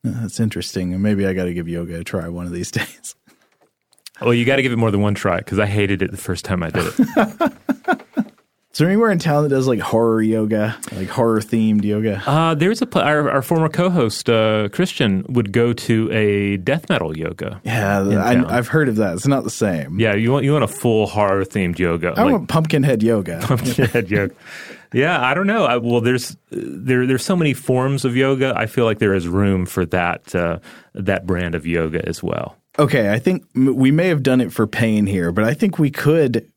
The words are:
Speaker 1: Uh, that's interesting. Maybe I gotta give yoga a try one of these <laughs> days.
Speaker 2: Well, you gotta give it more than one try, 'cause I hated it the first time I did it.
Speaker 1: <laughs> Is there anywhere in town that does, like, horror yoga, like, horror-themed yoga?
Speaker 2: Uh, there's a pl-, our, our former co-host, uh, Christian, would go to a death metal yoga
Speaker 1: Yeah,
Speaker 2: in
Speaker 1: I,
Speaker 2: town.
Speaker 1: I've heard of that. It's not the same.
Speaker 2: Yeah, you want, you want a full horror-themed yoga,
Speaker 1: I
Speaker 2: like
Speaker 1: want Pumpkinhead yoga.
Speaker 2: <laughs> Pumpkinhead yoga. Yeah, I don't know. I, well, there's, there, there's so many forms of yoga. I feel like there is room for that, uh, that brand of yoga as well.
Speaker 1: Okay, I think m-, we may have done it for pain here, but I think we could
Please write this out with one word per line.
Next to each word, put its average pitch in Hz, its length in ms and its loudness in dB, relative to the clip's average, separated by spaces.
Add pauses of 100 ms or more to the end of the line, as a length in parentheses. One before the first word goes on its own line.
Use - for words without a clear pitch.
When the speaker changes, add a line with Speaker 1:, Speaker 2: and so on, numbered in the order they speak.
Speaker 1:
Uh, 120 160 -4
that's 104 180 -8
interesting. 92 600 -2
Maybe 101 240 0
I 95 80 0
gotta 90 200 -2
give 85 140 -6
yoga 85 320 -6
a 87 40 -10
try 85 260 -6
one 87 160 -8
of 87 80 -8
these 87 180 -8
<laughs> - 0 -
days. - 440 -8 (1040)
Speaker 2:
Well, 120 120 2
you 120 120 2
gotta 135 160 2
give 127 100 0
it 117 60 -2
more 113 140 2
than 101 100 0
one 104 140 2
try, 92 260 -2
'cause 98 180 -4
I 107 60 2
hated 101 360 0
it 95 100 -2
the 95 60 -10
first - 280 -6
time 90 180 -2
I 82 60 -4
did 82 160 -2
it. 226 720 0
Speaker 1:
<laughs> - 0 - (1120)
Is - 80 -12
there 160 100 4
anywhere 220 200 2
in 190 80 2
town 147 240 0
that 151 80 0
does, 135 180 2
like, 117 120 2
horror 113 420 2
yoga, 110 560 0 (140)
like, 95 160 -6
horror-themed 110 760 2
yoga? 104 440 -2
Speaker 2:
Uh, 160 260 2
there's 180 260 0
a 262 60 0
pl-, 190 160 0
our, 147 260 2
our 139 140 0
former 160 280 0
co-host, 170 600 0
uh, 107 400 2
Christian, 104 600 0
would 117 220 0
go 120 220 2
to 113 380 0
a 101 460 2
death 131 300 -2
metal 82 300 -2
yoga 82 460 -8
Speaker 1:
Yeah, 101 400 0
Speaker 2:
in 101 160 2
Speaker 1:
I, 120 160 2
Speaker 2:
town. 123 100 2
Speaker 1:
I've 120 220 -2
heard 151 200 2
of 110 100 0
that. 98 180 0
It's 117 100 -6
not 139 180 2
the 110 60 -6
same. 85 500 -2
Speaker 2:
Yeah, 110 140 2
you 113 180 0
want, 135 140 0
you 139 60 2
want 147 120 2
a 98 40 0
full 110 400 0
horror-themed 95 720 0
yoga, 85 360 0
Speaker 1:
I - 60 0
Speaker 2:
like 269 120 4
Speaker 1:
want 208 160 -2
Pumpkinhead 143 520 2
yoga. 98 380 0
Speaker 2:
<laughs> - 40 -8
Pumpkinhead 120 680 0
yoga. 104 240 0 (580)
Yeah, 139 320 2
I 131 80 2
don't 190 140 0
know. 208 180 0
I, 123 120 2
well, 120 220 0
there's, 123 380 0 (140)
there, 123 560 -2
there's 131 180 0
so 190 100 0
many 151 200 0
forms 135 500 0
of 120 100 0
yoga. 131 400 2
I 110 120 -2
feel 117 180 0
like 110 140 0
there 98 160 2
is 87 120 -2
room 95 380 2
for 87 220 -2
that, 87 480 -2
uh, 85 240 -2 (340)
that 95 320 -4
brand 87 300 -2
of 76 100 -6
yoga 82 420 -2
as 82 140 -6
well. - 340 -6 (220)
Speaker 1:
Okay, 120 340 2
I 110 60 2
think 185 260 0 (120)
m-, 131 200 4
we 131 140 4
may 165 180 2
have 156 140 0
done 127 180 4
it 113 140 -2
for 110 140 0
pain 107 400 0
here, 90 240 0
but 107 140 2
I 127 100 0
think 190 240 -2
we 151 100 2
could 143 680 2